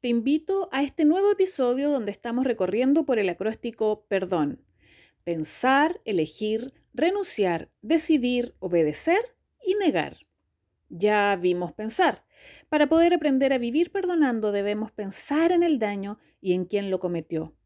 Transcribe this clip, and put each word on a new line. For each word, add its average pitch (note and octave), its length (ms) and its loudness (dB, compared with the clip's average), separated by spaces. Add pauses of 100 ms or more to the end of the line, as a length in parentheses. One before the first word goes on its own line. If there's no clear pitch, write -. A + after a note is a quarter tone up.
Te B3 80 -4
invito D4 600 0
a C4+ 120 -2
este C#4+ 200 -2
nuevo F#4 280 4
episodio C#4+ 580 0
donde A#3 220 -2
estamos A#3 340 -4
recorriendo B3 600 2
por A#3+ 120 0
el G3+ 120 0
acróstico G#3+ 800 -4
"Perdón". F3+ 560 -2 (600)
Pensar, C4 800 0
elegir, G#3+ 680 -4 (200)
renunciar, G3 760 -2 (100)
decidir, B3 760 0
obedecer F#3 760 0 (300)
y F#4+ 100 0
negar. G3+ 440 -2 (720)
Ya G3+ 460 2
vimos F3+ 380 -2
pensar. - 500 -2 (460)
Para D4+ 180 2
poder E4 280 4
aprender C4+ 360 2
a C4+ 60 0
vivir B3 340 0
perdonando D4 600 0
debemos G#3 400 -2
pensar D4 600 -2
en F4 120 4
el D#4+ 160 2
daño G3+ 400 -4 (200)
y F#3 140 0
en F3+ 120 0
quién G3+ 260 -2
lo F#3 80 0
cometió. E3 560 -6 (100)